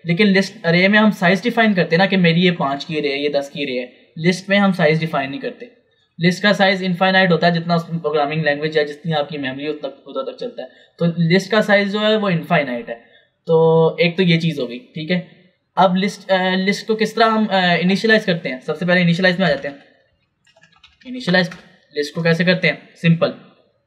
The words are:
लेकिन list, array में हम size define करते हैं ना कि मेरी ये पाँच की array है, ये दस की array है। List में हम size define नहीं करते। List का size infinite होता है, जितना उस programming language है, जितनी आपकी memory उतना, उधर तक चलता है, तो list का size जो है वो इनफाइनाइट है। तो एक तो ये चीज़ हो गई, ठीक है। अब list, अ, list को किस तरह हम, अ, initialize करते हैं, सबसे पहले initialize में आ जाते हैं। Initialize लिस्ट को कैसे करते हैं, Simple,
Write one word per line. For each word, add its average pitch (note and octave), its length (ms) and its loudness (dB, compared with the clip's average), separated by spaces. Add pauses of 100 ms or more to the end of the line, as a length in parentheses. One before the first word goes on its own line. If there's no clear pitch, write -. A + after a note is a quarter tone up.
लेकिन F3 200 2
list, F#3+ 380 0
array F3 240 2
में G#3+ 100 4
हम G#3+ 120 6
size F#3+ 320 2
define A3+ 320 2
करते E3 220 0
हैं - 20 4
ना F#3+ 80 4
कि F#3+ 100 0
मेरी E3+ 240 4
ये F3+ 100 4
पाँच C#3+ 340 -4
की D#3 140 -8
array C#3+ 100 -2
है, C#3 140 -4
ये D3 60 -2
दस C#3 220 -4
की C#3+ 120 -10
array C3 100 -6
है। B2 200 -8 (260)
List F3 320 -2
में G3+ 80 2
हम G3 140 2
size D#3+ 280 2
define C#3+ 300 -4
नहीं C#3 100 -10
करते। B2 300 -12 (500)
List F3 220 0
का G#3 100 4
size F#3+ 300 0
infinite F#3+ 500 2
होता E3 140 2
है, F3 60 4
जितना E3+ 240 -2
उस E3 80 -2
programming D3+ 600 -2
language D3 340 -2
है, D3 60 2
जितनी D3+ 280 -8
आपकी D3 260 -4
memory C#3 300 -8
उतना, D3 200 -8
उधर C3 440 -10
तक - 80 -20
चलता B2+ 220 -10
है, - 60 -14 (300)
तो E3+ 80 0 (220)
list F#3+ 220 0
का G#3+ 100 2
size G3+ 280 2
जो G#3 120 -4
है G#3+ 160 2
वो G3+ 140 -2
इनफाइनाइट C#3 580 -2
है। A#2 60 -10 (520)
तो D#3+ 540 4
एक E3+ 160 0
तो F#3+ 60 2
ये E3+ 140 4
चीज़ D#3+ 240 -2
हो B2 60 -4
गई, A#2+ 120 -12
ठीक D#3 320 -12
है। F3+ 160 -4 (520)
अब F3+ 180 4
list, F#3+ 340 -4
अ, F#3 240 0
list F#3+ 320 -2
को A3+ 80 -2
किस G#3+ 220 -2
तरह A#3 100 4
हम, A3 200 0
अ, F3+ 280 2
initialize G3 500 2
करते E3+ 240 -4
हैं, B2+ 120 -8
सबसे D#3+ 260 -6
पहले F3+ 140 2
initialize F3 380 2
में F#3+ 80 0
आ - 20 2
जाते C#3 200 -2
हैं। - 160 -16 (1200)
Initialize F#3 440 -2 (460)
लिस्ट D3 180 -6
को E3+ 80 -6
कैसे E3 220 2
करते F3 240 2
हैं, - 260 -6
Simple, E3 400 2 (520)